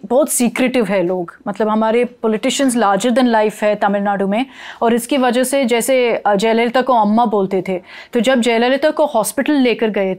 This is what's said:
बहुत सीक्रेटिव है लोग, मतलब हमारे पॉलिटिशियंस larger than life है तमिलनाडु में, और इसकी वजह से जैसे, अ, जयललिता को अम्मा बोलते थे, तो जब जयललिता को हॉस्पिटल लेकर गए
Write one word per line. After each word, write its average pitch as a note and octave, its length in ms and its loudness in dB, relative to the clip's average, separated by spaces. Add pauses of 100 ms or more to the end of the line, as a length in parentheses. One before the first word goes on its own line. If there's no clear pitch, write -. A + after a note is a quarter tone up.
बहुत C#4 240 0
सीक्रेटिव B3+ 560 0
है F#3+ 180 0
लोग, F3+ 340 -6 (100)
मतलब G#3+ 220 -2
हमारे A3 360 0
पॉलिटिशियंस A#3+ 720 -2
larger G3+ 340 2
than B3+ 140 2
life G#3+ 380 0
है G#3 120 2
तमिलनाडु G3+ 520 -2
में, G#3+ 180 -2 (360)
और A#3 120 2
इसकी A#3+ 240 -2
वजह B3+ 260 0
से C#4 220 0
जैसे, A#3+ 500 2
अ, G#3 200 0
जयललिता A3+ 460 2
को B3+ 120 0
अम्मा A3 320 2
बोलते G3 420 0
थे, F#3 140 -4 (320)
तो A#3+ 60 2
जब B3+ 220 2
जयललिता B3 500 2
को D4+ 140 0
हॉस्पिटल B3 480 -2
लेकर A#3+ 360 0
गए G3 300 -2